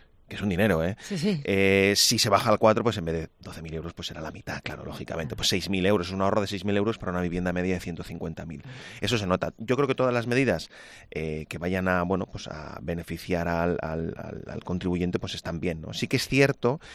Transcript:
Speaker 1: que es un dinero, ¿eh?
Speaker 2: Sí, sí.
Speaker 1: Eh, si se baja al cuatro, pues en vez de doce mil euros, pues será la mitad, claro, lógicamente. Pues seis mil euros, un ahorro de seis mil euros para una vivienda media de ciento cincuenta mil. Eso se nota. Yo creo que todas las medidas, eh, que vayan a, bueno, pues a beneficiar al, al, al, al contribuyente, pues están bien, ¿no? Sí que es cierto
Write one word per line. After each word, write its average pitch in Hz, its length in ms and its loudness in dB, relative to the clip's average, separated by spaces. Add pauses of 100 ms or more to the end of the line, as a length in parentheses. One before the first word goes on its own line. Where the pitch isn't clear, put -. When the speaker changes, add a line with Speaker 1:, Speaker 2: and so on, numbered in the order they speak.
(280)
Speaker 1:
que - 80 -12
es - 60 -8
un 104 80 0
dinero, 90 340 4
¿eh? 95 200 -2
Speaker 2:
Sí, 190 160 -6
sí. 170 240 0
Speaker 1:
Eh, 98 520 6
si - 220 4
se 110 120 2
baja 98 200 4
al 104 80 6
cuatro, 110 260 6
pues 107 140 2
en 85 80 -4
vez 82 80 0
de 80 160 -2 (100)
doce 82 220 -12
mil 80 140 -10
euros, 80 180 -8
pues 85 140 -10
será 82 120 -12
la 80 120 -8
mitad, - 320 -10
claro, - 200 -10
lógicamente. - 520 -6
Pues - 140 -2
seis 90 200 0
mil 95 160 2
euros, 92 240 4
un 95 140 -2
ahorro 101 180 4
de 98 60 0
seis 95 180 -4
mil 104 100 2
euros 101 220 2
para 92 140 -6
una 90 100 0
vivienda 90 320 0
media 90 220 0
de 87 60 -4
ciento 85 220 -8
cincuenta 82 440 -10
mil. 76 160 -12 (360)
Eso 101 200 0
se 101 80 -2
nota. 90 320 2
Yo 117 160 0
creo 139 120 4
que 131 60 4
todas 127 200 2
las 120 120 0
medidas, 120 460 2 (400)
eh, 78 360 -4
que - 120 -8
vayan 92 280 0
a, 90 140 4
bueno, 90 240 0
pues - 220 -12
a 76 340 -12
beneficiar 85 680 -4
al, 85 360 2
al, 80 340 -4
al, - 300 -10
al - 160 -10
contribuyente, 90 560 0
pues - 160 -8
están 85 240 -6
bien, 80 220 -2
¿no? - 120 -10
Sí - 140 -4
que 135 100 2
es - 100 -4
cierto 135 520 4 (160)